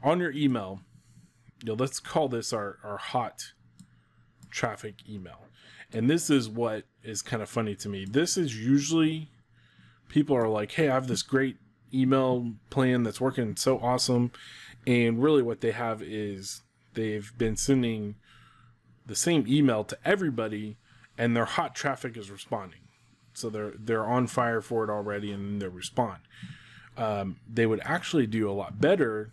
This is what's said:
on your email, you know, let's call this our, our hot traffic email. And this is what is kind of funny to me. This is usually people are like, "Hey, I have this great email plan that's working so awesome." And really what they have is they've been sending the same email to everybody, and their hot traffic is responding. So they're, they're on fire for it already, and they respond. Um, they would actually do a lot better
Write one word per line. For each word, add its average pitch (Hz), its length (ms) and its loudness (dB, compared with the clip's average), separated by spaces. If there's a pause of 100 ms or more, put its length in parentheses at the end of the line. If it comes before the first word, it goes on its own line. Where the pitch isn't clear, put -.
on 160 160 4
your 170 140 -2
email, 117 480 0 (800)
you 117 40 -6
know, 110 80 -2
let's 131 260 -4
call 156 260 0
this 120 240 -4
our, 101 320 -6
our 104 140 -10
hot - 560 -6 (960)
traffic 107 460 -6 (140)
email. 95 360 -16 (480)
And 113 160 2
this 165 200 2
is 127 200 4
what 110 340 -4 (200)
is 110 180 -8
kind 113 200 -4
of 101 80 -8
funny 107 260 -2
to - 120 -10
me. 98 160 -6
This 131 320 0
is 127 260 -2
usually 156 680 2 (800)
people 147 260 4
are 113 140 4
like, 104 240 -2
"Hey, 156 160 4
I 131 60 4
have 131 120 0
this 113 160 -2
great 135 320 2 (380)
email 127 580 4 (180)
plan 127 340 2
that's 110 180 -2
working 127 340 0
so 131 240 2
awesome." 120 540 2 (520)
And 120 380 4
really 151 180 6
what 117 200 -2
they 113 100 2
have 113 300 -4
is 98 600 -8 (320)
they've 107 440 -4
been 110 180 2
sending 113 600 0 (880)
the 120 100 -10
same 160 320 2
email 123 380 4
to - 180 -10
everybody, 113 720 -2 (420)
and 117 200 2
their 113 80 2
hot 156 280 -4
traffic 131 440 -4
is 98 120 -14
responding. 98 520 -10 (520)
So - 160 -8
they're, 107 300 -6
they're 110 260 0
on 123 220 2
fire 117 320 0
for 113 240 -2
it 104 60 -2
already, 104 420 -4
and 101 300 -6
they 95 80 -6
respond. 92 500 -4 (800)
Um, 101 400 -2 (120)
they 113 160 2
would 110 200 2
actually 156 420 0
do 107 220 0
a - 20 -2
lot 98 300 -4
better 117 520 2